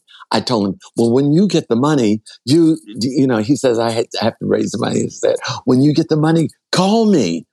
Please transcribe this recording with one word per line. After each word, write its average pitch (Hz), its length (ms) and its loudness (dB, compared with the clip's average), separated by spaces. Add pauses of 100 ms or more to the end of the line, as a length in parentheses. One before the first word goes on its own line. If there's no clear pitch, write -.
(300)
I 113 100 0
told 101 280 -2
him, 92 100 -6 (180)
"Well, 117 160 2
when 143 200 2
you 185 140 2
get 165 220 -2
the 113 80 0
money, 120 460 0 (240)
you, 160 320 2 (220)
you 135 260 0
know," 120 120 0
he 113 180 0
says, 120 220 0
"I 117 120 -2
had, 113 160 -2 (140)
I 107 40 -4
have 110 140 -2
to 101 80 -8
raise 101 240 -2
the - 80 -8
money." 113 220 -2
He - 100 -4
said, - 260 -4 (280)
"When 127 180 2
you 147 100 4
get 160 160 0
the 156 80 0
money, 156 320 0 (220)
call 214 400 2
me," 90 420 0